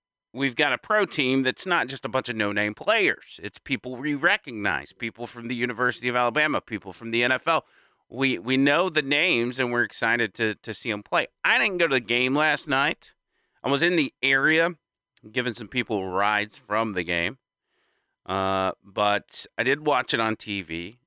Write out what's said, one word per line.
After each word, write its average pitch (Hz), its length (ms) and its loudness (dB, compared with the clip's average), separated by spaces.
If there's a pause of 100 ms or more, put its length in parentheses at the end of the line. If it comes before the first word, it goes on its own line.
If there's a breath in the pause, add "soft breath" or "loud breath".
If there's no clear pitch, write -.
(340)
we've 127 220 -2
got 147 180 2
a - 20 0
pro 208 300 2
team 135 380 2
that's 127 200 -2
not 170 220 0
just 131 180 -8
a 127 60 -6
bunch 127 180 -2
of 113 80 -4
no-name 104 380 0
players. - 680 -2
It's 104 140 -10
people 127 400 -8
we 147 180 -4
recognize, 113 800 -2
people 117 340 -10
from 117 220 -10
the 127 60 -4
University 120 540 -2
of 123 80 0
Alabama, 123 440 0
people 98 320 -10
from 113 180 -12
the 117 120 0
N 123 100 2
F 127 160 -4
L. 160 160 0 (460 soft breath)
We, 127 280 0
we 123 200 0
know 147 320 4
the 151 100 0
names, 135 580 0
and 123 140 0
we're 120 100 2
excited 113 520 0
to, 110 220 -2
to - 180 -10
see - 160 -8
'em 104 120 -4
play. - 260 -2 (140)
I 214 140 2
didn't 220 220 0
go 170 80 4
to 139 80 2
the 131 60 4
game 123 340 0
last 151 340 0
night. 143 460 -2 (480)
I 131 80 -2
was 139 120 2
in 175 140 2
the 147 160 0 (100)
area 151 500 2 (600)
giving 120 220 -2
some 104 140 -10
people 107 380 -2
rides 104 520 0
from 110 340 -2
the 90 120 -2
game. 85 340 -2 (880)
Uh, 95 460 0 (120)
but 104 640 -2 (100)
I 117 60 0
did 147 240 0
watch 131 260 0
it 123 80 2
on 110 160 0
T 101 240 -8
V, 85 460 -10